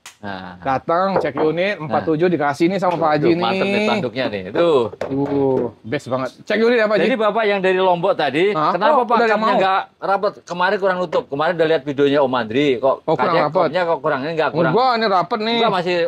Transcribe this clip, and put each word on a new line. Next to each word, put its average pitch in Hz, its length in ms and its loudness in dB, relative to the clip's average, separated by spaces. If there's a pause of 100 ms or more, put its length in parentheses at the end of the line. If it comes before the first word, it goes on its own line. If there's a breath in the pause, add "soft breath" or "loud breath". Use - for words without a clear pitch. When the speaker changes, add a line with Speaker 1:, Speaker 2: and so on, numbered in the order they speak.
(180)
Speaker 1:
Nah. 92 420 -14
Speaker 2:
Datang, 170 600 -2
cek 147 180 -4
unit, 165 400 0
empat 151 280 -4
tujuh 160 220 0
Speaker 1:
Nah. 175 80 2
Speaker 2:
dikasih 143 320 0
nih 190 120 0
sama 170 180 0
Pak 156 160 0
Haji 151 120 0
Speaker 1:
Tuh, 170 60 4
Speaker 2:
nih. 170 120 0
Speaker 1:
mantep 190 260 0
nih 202 160 0
tanduknya 131 420 -2
nih. 104 220 -6
Tuh. 160 300 2 (280)
Speaker 2:
Uh, 135 640 -2 (120)
best 127 260 -8
banget. 127 220 -4 (100)
Cek 214 180 -2
unit 233 180 2
ya, 220 100 2
Pak 214 80 0
Haji? 175 100 2
Speaker 1:
Jadi 240 120 2
Bapak 220 300 0
yang 202 140 0
dari 185 180 2
Lombok 185 360 2
tadi, 156 360 0
Speaker 2:
Hah? 160 220 0
Speaker 1:
kenapa 214 240 2
Speaker 2:
Oh, 247 80 4
Speaker 1:
Pak 220 80 -2
Speaker 2:
udah 233 100 4
ada 220 140 2
Speaker 1:
kapnya 220 100 0
Speaker 2:
mau? 214 140 2
Speaker 1:
nggak 190 200 2 (200)
rapet? 190 320 -2 (100)
Kemarin 180 360 -2
kurang 185 200 0
nutup. 175 280 -2
Kemarin 151 280 -2
udah 160 140 2
lihat 156 160 2
videonya 143 360 2
Om 131 140 2
Andri, 123 420 0
kok 123 200 2
Speaker 2:
Oh, - 20 -6 (100)
kurang 160 100 0 (100)
Speaker 1:
kacanya, 165 160 2
Speaker 2:
rapet. 147 160 -2
Speaker 1:
kopnya 165 240 0
kok 165 160 0
kurang, 147 200 -2
ini 151 140 -4
nggak 151 160 0
kurang. 160 220 0
Speaker 2:
Enggak, 247 200 2
ini 226 160 0
rapet 190 320 0
nih. 226 160 -2
Speaker 1:
Enggak, 226 160 2
masih, 180 240 0 (120)